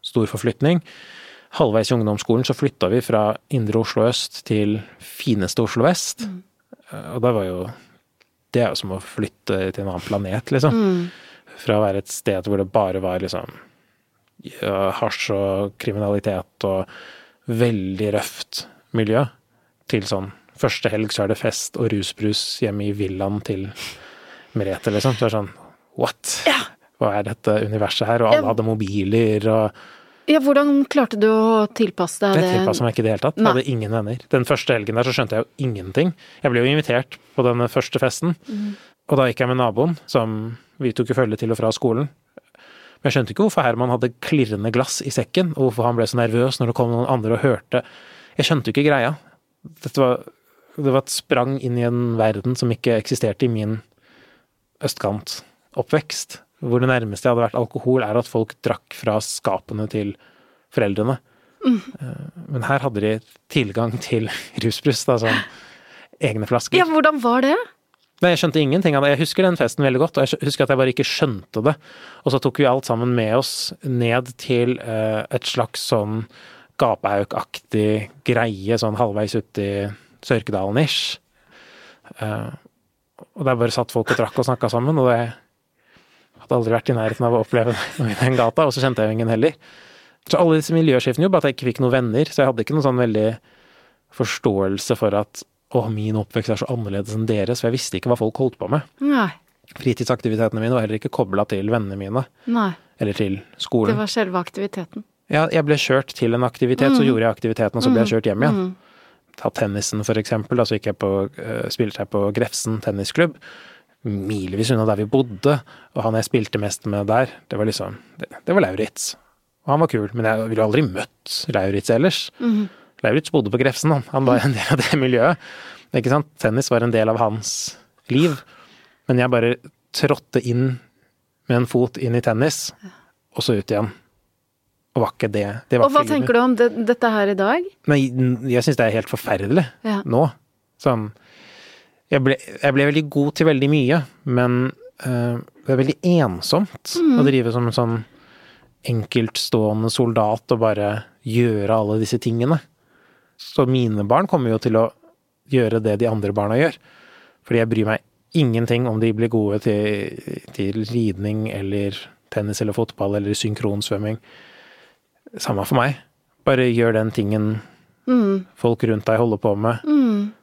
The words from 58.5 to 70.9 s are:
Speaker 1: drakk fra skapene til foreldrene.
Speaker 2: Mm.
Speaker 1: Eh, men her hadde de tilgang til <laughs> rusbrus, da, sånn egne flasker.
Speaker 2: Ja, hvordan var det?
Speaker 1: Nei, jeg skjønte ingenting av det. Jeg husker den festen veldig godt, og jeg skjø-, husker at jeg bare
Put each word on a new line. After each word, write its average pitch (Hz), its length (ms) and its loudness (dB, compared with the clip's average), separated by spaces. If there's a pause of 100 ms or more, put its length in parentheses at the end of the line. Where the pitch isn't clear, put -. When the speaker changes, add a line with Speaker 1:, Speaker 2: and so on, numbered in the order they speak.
Speaker 1:
drakk - 340 -4
fra 107 240 0
skapene - 720 -6
til 101 240 -4 (580)
foreldrene. 110 460 0 (460)
Speaker 2:
Mm. 240 140 4 (220)
Speaker 1:
Eh, 139 240 -12 (240)
men 131 140 -4
her 139 180 0
hadde 117 200 -2
de 107 120 0 (400)
tilgang 110 480 0
til 113 280 -2 (160)
<laughs> - 200 -8
rusbrus, 120 400 0
da, 123 140 2
sånn 113 220 0 (840)
egne 107 240 -2
flasker. 123 320 2
Speaker 2:
Ja, 349 80 4
hvordan 311 320 4
var 240 240 2
det? 294 120 4 (640)
Speaker 1:
Nei, 180 100 6
jeg 156 120 2
skjønte 156 180 2
ingenting 151 340 2
av 139 80 4
det. 143 140 4
Jeg 156 80 0
husker - 180 0
den 180 160 2
festen 135 240 0
veldig 127 160 2
godt, 160 160 0
og 139 80 4
jeg - 80 0
skjø-, 143 140 -4
husker 139 180 0
at 139 80 2
jeg 131 80 2
bare 127 140 2